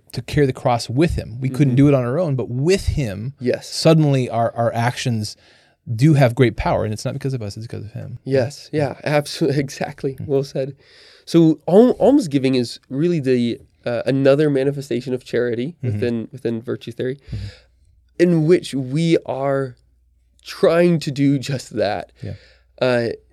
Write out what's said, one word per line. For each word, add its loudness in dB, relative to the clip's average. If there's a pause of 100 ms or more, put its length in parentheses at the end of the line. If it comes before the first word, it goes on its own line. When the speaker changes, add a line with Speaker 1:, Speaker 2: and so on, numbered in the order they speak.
(120)
Speaker 1:
to -8
carry 0
the -2
cross -2
with 0
him. -8
We -4
couldn't 2
Speaker 2:
Mm-hmm. 0
Speaker 1:
do 6
it 6
on 0
our -2
own, 0
but -4
with 0
him, -4
Speaker 2:
Yes. -2
Speaker 1:
suddenly 2
our, 0
our 0
actions -2 (600)
do 6
have 4
great 4
power, -2
and -4
it's -12
not -4
because -6
of -8
us, -10
it's -14
because -12
of -16
him. -12
Speaker 2:
Yes, -2
yeah, -2
absolutely, 0
<laughs> -2
exactly. -8
Speaker 1:
Mm-hmm. -12
Speaker 2:
Well 0
said. -8 (500)
So 4
al-, 6
almsgiving 2
is -2 (100)
really 0
the, 0 (260)
uh, -4
another 4
manifestation -2
of -6
charity -4
Speaker 1:
Mm-hmm. -2
Speaker 2:
within, -4
within -6
virtue -10
theory, -8 (100)
Speaker 1:
Mm-hmm. -8 (720)
Speaker 2:
in 4
which 2
we 0 (100)
are -4 (680)
trying 2
to -6
do 2
just -6
that. -2 (120)
Speaker 1:
Yeah. -10 (480)
Speaker 2:
Uh, 0 (240)